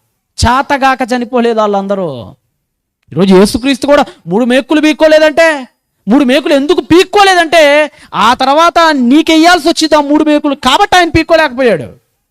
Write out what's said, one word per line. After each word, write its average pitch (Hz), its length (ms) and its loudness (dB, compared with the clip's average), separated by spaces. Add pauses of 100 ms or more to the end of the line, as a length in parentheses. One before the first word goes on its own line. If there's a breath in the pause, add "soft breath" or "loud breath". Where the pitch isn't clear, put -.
(460)
చేతగాక 262 560 -2
చనిపోలేదు 240 580 -4
వాళ్ళందరూ. 196 760 -6 (760)
ఈరోజు 190 220 2
యేసుక్రీస్తు 233 520 0
కూడా 285 180 2 (220 loud breath)
మూడు 196 180 -2
మేకులు 269 360 -2
పీక్కోలేదంటే, 311 880 0 (400)
మూడు 277 160 2
మేకులు 285 300 0
ఎందుకు 294 260 0
పీక్కోలేదంటే, 330 1080 2 (240 soft breath)
ఆ 214 200 0
తర్వాత 302 440 0 (140)
నీకెయ్యాల్సి 311 760 2
వచ్చింది 320 280 0
ఆ 302 40 2
మూడు 294 240 0
మేకులు, 294 300 0
కాబట్టి 349 420 0
ఆయన 349 120 2
పీక్కోలేకపోయాడు. 269 1000 -2 (220)